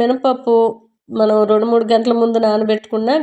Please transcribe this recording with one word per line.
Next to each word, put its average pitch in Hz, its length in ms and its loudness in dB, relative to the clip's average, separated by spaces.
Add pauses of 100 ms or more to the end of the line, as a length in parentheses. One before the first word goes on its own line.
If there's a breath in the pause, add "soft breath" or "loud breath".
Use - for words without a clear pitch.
మినపప్పు 254 520 0 (640)
మనం 214 180 2 (120)
రెండు 214 200 2
మూడు 233 200 2
గంటల 226 280 0
ముందు 233 260 0
నానబెట్టుకున్నా 220 800 -2